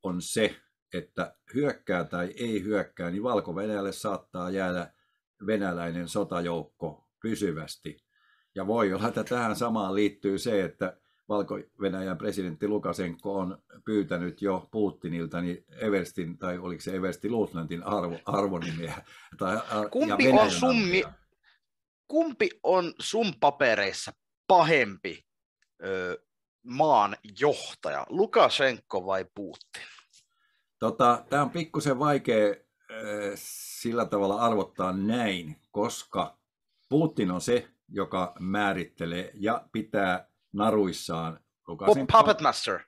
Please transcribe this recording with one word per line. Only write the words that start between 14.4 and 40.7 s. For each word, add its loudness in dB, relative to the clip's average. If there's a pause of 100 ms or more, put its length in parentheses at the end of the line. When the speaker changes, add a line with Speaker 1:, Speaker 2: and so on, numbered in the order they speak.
Speaker 1:
jo -2
Putinilta -4
niin -6
everstin, -4
tai -6
oliko -10
se -6
eversti -4
luutnantin -2
arvo-, -2
arvonimeä, -4 (360)
tai -2 (140)
ar-, 0
ja -4
Speaker 2:
Kumpi 0
on 0
Speaker 1:
Venäjän 8
Speaker 2:
sun 2
mi-, 2
Speaker 1:
armeija. 0 (960)
Speaker 2:
kumpi 0 (140)
on 2
sun -2
papereissa 2 (340)
pahempi, 4 (600)
ö, -4 (440)
maan 2 (240)
johtaja, -2
Lukasenko 2
vai 0 (100)
Putin? -12 (960)
Speaker 1:
Tota, 4
tää 2
on 0
pikkusen -2
vaikea, 2 (360)
ö, -6 (480)
sillä 0
tavalla 2
arvottaa 0
näin, -2 (140)
koska -4 (500)
Putin 2
on -2
se, 0 (200)
joka -4
määrittelee -2
ja -2
pitää -2 (240)
naruissaan 0